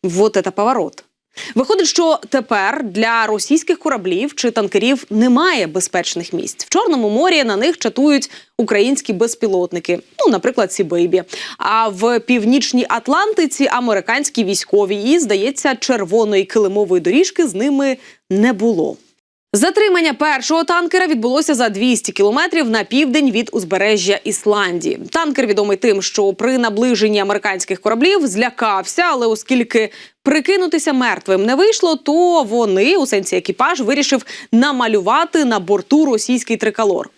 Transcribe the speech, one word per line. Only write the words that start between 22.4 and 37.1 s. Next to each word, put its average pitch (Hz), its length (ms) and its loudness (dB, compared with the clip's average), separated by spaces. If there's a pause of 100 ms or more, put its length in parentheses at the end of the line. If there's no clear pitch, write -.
на 220 140 0
південь 277 460 0
від 214 220 -4
узбережжя 196 720 0
Ісландії. 196 760 -2 (100)
Танкер 302 360 -2
відомий 202 300 0
тим, 196 260 0
що 196 300 0
при 254 260 0
наближенні 214 640 0
американських 196 600 -4
кораблів 277 460 2
злякався, 214 760 -2
але 262 240 0
оскільки 226 680 0 (300)
прикинутися 320 680 0
мертвим 196 520 0
не 240 100 2
вийшло, 349 420 2
то 339 460 2
вони, 220 540 2
у 285 100 0
сенсі 190 300 -2
екіпаж, 262 440 -2
вирішив 269 460 0 (260)
намалювати 247 920 2
на 226 140 0
борту 202 480 2
російський 240 500 -2
триколор. 208 600 -2